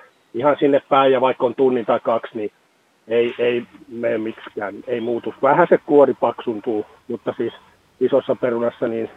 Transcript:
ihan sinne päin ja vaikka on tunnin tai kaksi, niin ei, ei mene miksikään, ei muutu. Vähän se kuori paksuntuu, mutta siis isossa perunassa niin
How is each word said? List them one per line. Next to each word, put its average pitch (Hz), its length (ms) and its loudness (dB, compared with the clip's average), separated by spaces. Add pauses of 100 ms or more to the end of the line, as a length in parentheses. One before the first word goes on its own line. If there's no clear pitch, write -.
(340)
ihan 135 260 0
sinne 139 300 2
päin 135 220 4
ja 127 100 2
vaikka 127 240 0
on 117 100 -2
tunnin 123 300 2
tai 117 140 0
kaksi, - 380 -4
niin 104 140 -6 (560)
ei, 120 320 0
ei 120 240 0 (240)
mene 117 300 -4
miksikään, 107 580 -8 (120)
ei 120 140 -4
muutu. 117 400 -6
Vähän 160 280 4
se 160 160 4
kuori 139 280 6
paksuntuu, 110 720 -4 (220)
mutta 120 300 -8
siis 117 160 -6 (460)
isossa 127 360 2
perunassa 117 520 -4
niin 113 300 -4